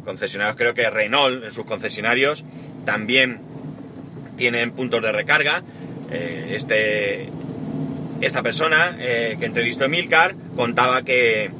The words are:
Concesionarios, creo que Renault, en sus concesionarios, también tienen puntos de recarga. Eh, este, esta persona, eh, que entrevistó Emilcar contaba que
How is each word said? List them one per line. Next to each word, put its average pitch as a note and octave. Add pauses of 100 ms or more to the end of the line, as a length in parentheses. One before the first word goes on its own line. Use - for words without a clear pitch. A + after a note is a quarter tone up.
Concesionarios, G2+
creo A#2+
que A#2
Renault, A#2+
en G#2
sus A2
concesionarios, A2 (420)
también A#2 (960)
tienen A#2+
puntos A#2
de A2
recarga. D3 (480)
Eh, E2+
este, G#2+ (920)
esta C3
persona, D#3+
eh, A#2
que A#2
entrevistó A#2
Emilcar E3 (200)
contaba B2
que A2+